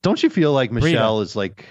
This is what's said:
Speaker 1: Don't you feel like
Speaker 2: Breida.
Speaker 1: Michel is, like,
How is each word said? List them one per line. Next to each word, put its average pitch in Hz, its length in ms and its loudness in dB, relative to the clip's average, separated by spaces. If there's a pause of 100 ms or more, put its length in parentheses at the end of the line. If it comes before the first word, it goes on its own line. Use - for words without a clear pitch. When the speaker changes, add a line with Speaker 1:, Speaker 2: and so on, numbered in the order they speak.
Speaker 1:
Don't 202 200 0
you 330 80 2
feel 151 220 0
like 131 180 0
Speaker 2:
Breida. 113 120 -4
Speaker 1:
Michel 110 380 2
is, 92 140 -6
like, 98 360 -6